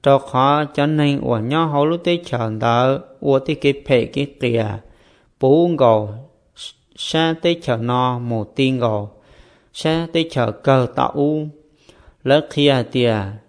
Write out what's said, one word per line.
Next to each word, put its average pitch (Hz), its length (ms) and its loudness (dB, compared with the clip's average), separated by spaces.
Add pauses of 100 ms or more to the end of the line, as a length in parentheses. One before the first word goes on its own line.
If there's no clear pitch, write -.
Trò 139 160 4
khó 139 460 0 (100)
cho 143 120 0
nên 147 340 2
ở 120 200 -2
nho 147 240 -2
hậu 147 220 0
lúc 170 180 -2
tê 175 200 0
chờ 117 260 -4
đỡ, 120 500 2 (200)
ở 139 260 2
tê 156 80 -2
kế 139 180 0 (140)
phê 127 180 4
kế 139 200 -6
kìa, 117 420 -2 (760)
bố 156 280 4 (100)
ngầu, 110 360 2 (800)
xa 165 460 -2
tê 170 200 2
chờ 120 140 -2
no, 123 420 0
một 117 380 -6
tiên 131 220 0
ngầu, 107 320 -2 (640)
xa 165 380 -2
tê 165 180 0
chờ 117 200 0
cờ 131 440 0
tạo 131 200 0
u. 151 320 -2 (800)
Lỡ 139 160 4 (140)
kia 139 380 2
tìa 120 240 2 (320)